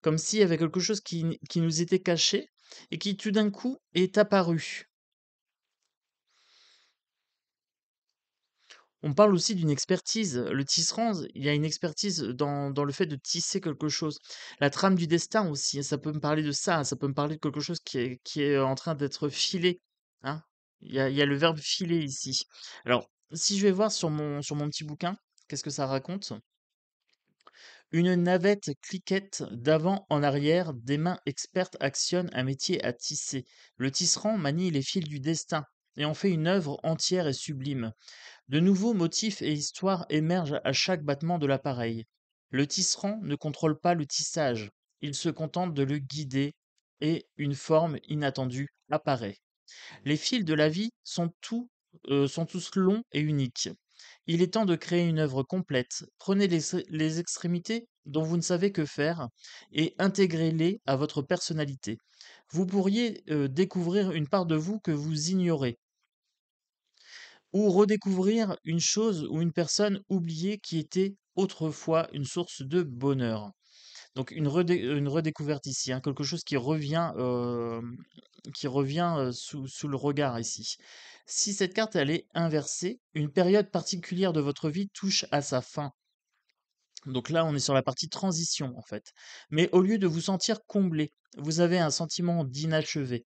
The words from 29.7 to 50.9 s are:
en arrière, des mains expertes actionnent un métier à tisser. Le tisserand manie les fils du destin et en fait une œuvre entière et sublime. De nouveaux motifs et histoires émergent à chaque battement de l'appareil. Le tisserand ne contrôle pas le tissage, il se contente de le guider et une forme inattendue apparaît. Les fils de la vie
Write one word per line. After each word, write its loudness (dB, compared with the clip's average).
en 4
arrière, 2
des -2
mains 0
expertes -4
actionnent 0
un 0
métier -2
à 0
tisser. -6
Le 0
tisserand 0
manie 0
les 0
fils -2
du -6
destin -2
et -2
en 0
fait 2
une 2
œuvre 0
entière 0
et 2
sublime. -4
De 2
nouveaux 4
motifs 0
et 0
histoires -2
émergent 0
à 0
chaque 0
battement -2
de 0
l'appareil. -2
Le 0
tisserand -2
ne -2
contrôle -2
pas 2
le -2
tissage, -2
il -6
se -2
contente -4
de 2
le 0
guider -4
et 0
une -2
forme 2
inattendue -2
apparaît. -2
Les 2
fils 0
de 2
la 6
vie -2